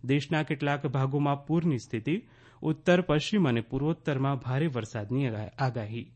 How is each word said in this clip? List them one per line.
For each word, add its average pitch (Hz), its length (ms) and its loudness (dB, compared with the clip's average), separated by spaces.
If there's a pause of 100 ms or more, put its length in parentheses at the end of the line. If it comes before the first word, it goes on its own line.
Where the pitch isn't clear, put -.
દેશના 147 400 0
કેટલાક 143 440 -2
ભાગોમાં 139 580 0
પૂરની 160 320 2
સ્થિતિ, 120 500 -4 (340)
ઉત્તર, 175 400 2
પશ્ચિમ 160 460 2
અને 117 140 2
પૂર્વોત્તરમાં 139 720 -2
ભારે 135 320 -2
વરસાદની 120 600 -2
આગા-, 107 220 -4 (100)
આગાહી. 117 560 -4